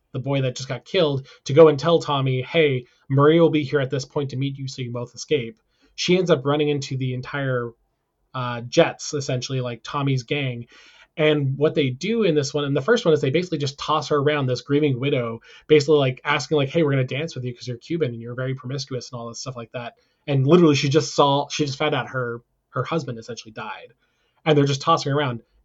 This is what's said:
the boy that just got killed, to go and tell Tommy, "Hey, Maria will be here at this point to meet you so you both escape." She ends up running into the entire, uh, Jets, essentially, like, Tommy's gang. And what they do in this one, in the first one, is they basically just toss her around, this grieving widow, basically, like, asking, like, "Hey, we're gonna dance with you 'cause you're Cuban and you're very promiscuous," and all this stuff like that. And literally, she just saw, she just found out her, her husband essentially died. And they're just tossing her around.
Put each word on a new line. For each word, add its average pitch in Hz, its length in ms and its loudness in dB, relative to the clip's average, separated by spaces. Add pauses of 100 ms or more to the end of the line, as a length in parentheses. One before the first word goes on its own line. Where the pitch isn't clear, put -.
(120)
the 131 80 -8
boy 139 220 -2
that 127 120 -2
just - 140 -10
got 123 160 -10
killed, 143 420 0 (180)
to 147 80 -4
go 160 140 10
and 147 120 4
tell 165 200 2
Tommy, 135 420 -2
"Hey, 139 460 0 (220)
Maria 147 340 6
will 160 80 6
be 147 140 0
here 143 160 -2
at 131 100 -4
this 135 140 -4
point 139 260 -6
to 123 60 -8
meet 135 200 -4
you 135 120 -10
so 131 120 -12
you 120 120 -8
both 120 200 -10
escape." 120 460 -4 (380)
She 180 200 2
ends 180 140 0
up 143 160 2
running 147 220 2
into 143 280 -4
the 127 180 -4
entire, 127 580 -6 (600)
uh, 123 300 -6
Jets, 123 500 0
essentially, 135 480 -6
like, 120 220 -8
Tommy's 139 400 -2
gang. 127 460 -6 (480)
And 147 420 2
what 156 160 2
they 143 160 2
do 214 320 -2
in 170 140 2
this 139 180 0
one, 143 100 -2
in 139 100 -2
the 143 60 0
first 165 240 2
one, 170 80 4
is 147 80 4
they 139 100 0
basically 165 280 -2
just 135 200 -4
toss 151 300 -2
her 151 100 0
around, 143 280 0
this 127 160 -2
grieving 143 380 0
widow, 123 400 -2 (260)
basically, 151 320 6
like, 131 260 0
asking, 147 340 0
like, 135 100 0
"Hey, 165 160 2
we're 143 80 2
gonna 131 120 2
dance 139 300 -6
with 123 100 -8
you 123 80 -6
'cause - 140 -18
you're 123 120 -8
Cuban 160 340 -4
and 117 100 -10
you're 120 140 -12
very 131 180 -4
promiscuous," 131 560 -10
and 123 80 -14
all 117 100 -12
this 117 120 -14
stuff 123 160 -12
like 117 160 -14
that. 120 220 -12 (340)
And 135 180 2
literally, 160 300 8
she 139 120 0
just 143 260 0
saw, 143 340 2
she - 180 -2
just 135 120 -8
found 151 180 -2
out 117 120 -6
her, 120 320 -6 (300)
her 127 140 -4
husband 131 340 -6
essentially 110 340 -14
died. 104 420 -14 (500)
And 156 120 4
they're 143 80 6
just 139 180 -2
tossing 151 280 2
her 139 80 0
around. 123 240 -4 (220)